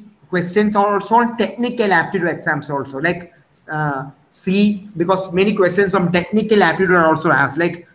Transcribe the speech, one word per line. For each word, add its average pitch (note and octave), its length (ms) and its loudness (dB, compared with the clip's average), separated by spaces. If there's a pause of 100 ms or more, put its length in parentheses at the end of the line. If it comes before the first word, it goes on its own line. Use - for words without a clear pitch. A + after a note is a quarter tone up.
(280)
questions G3 480 0
also G3+ 380 0
on A#3 240 2
technical A3+ 540 -2
aptitude E3+ 360 0
exams D3+ 400 -4
also, C3+ 300 -6
like, F3 340 -4 (380)
uh, D3 400 -4 (220)
see, G3+ 640 0
because F3+ 360 -2
many G3 220 2
questions F#3 380 2
from F3+ 200 0
technical G#3 500 2
aptitude F3 280 2
are E3+ 160 4
also D#3+ 240 2
asked, C#3 280 0
like, F3 360 -4